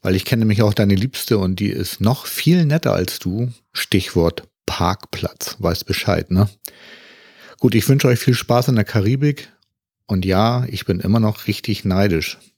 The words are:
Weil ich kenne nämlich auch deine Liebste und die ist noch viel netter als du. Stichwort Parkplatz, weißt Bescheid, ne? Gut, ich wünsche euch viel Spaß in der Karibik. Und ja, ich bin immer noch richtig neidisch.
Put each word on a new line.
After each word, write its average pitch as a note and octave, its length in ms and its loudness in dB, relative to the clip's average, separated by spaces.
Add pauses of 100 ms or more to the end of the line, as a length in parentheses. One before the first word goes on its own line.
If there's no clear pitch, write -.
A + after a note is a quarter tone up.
Weil F#2+ 120 0
ich - 120 -2
kenne A#2 140 0
nämlich G#2+ 200 2
auch G#2 140 4
deine G2+ 200 4
Liebste A2 440 -2
und F#2 220 -2
die G2+ 100 0
ist - 280 -6
noch A2+ 280 0
viel E3 400 2
netter C#3+ 260 0
als F2+ 280 -2
du. A2+ 300 -4 (220)
Stichwort - 760 0 (200)
Parkplatz, - 920 -6
weißt F2 260 -2
Bescheid, - 440 -2
ne? F#2+ 200 2 (1080)
Gut, A2+ 160 2
ich A2 140 2
wünsche C3+ 200 4
euch A#2+ 100 2
viel B2+ 160 2
Spaß A#2+ 340 0
in C3 60 2
der G#2+ 100 2
Karibik. C3+ 680 0 (560)
Und F#2+ 200 -2
ja, A2+ 400 2
ich - 180 -8
bin F#2 160 -2
immer G#2+ 200 2
noch G#2+ 260 -2
richtig - 400 -4
neidisch. F#2 500 0 (220)